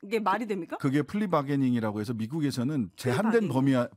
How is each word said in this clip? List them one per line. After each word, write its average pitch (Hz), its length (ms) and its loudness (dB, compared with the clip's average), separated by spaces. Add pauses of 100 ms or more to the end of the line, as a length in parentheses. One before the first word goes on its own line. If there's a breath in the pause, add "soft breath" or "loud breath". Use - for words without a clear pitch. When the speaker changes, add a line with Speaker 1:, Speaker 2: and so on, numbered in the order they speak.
(100)
Speaker 1:
게 220 100 0
말이 208 260 0
됩니까? 202 300 -4
Speaker 2:
그게 143 240 0
플리바게닝이라고 139 1000 0
해서 107 100 -4
미국에서는 127 840 -2
제한된 214 520 2
Speaker 1:
플리바게닝. - 60 -
Speaker 2:
범위, 131 320 2 (100)